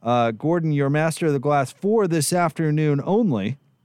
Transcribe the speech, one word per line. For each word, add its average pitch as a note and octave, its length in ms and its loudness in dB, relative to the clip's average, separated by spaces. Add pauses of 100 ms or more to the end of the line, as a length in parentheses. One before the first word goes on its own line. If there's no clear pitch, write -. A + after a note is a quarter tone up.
Uh, A#2+ 260 2
Gordon, D#3+ 440 -2
your C#3 180 0
Master D#3 340 0
of D3+ 80 2
the C#3 60 -2
Glass C#3 320 0
for G#3 360 0
this D#3+ 240 0
afternoon D#3 720 0
only C#3+ 540 0 (280)